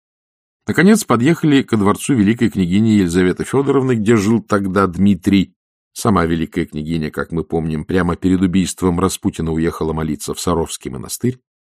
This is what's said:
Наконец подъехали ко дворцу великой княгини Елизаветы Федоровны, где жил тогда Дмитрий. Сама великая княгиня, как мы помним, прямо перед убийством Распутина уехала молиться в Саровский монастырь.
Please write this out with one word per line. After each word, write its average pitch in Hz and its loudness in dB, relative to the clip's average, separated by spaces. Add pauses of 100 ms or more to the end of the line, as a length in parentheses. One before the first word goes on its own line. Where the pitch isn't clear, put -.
(680)
Наконец 180 4
подъехали 139 2
ко - -2
дворцу 104 0
великой 110 2
княгини 98 0
Елизаветы 90 2
Федоровны, 135 0
где 110 2
жил 107 2
тогда 98 0
Дмитрий. 95 2 (380)
Сама 92 0
великая 82 -2
княгиня, 76 -6
как 71 -8
мы 82 -4
помним, 78 -4
прямо 87 -2
перед 92 0
убийством 90 0
Распутина 87 -4
уехала 80 -2
молиться 78 -6
в - -12
Саровский 82 -4
монастырь. 120 -6 (220)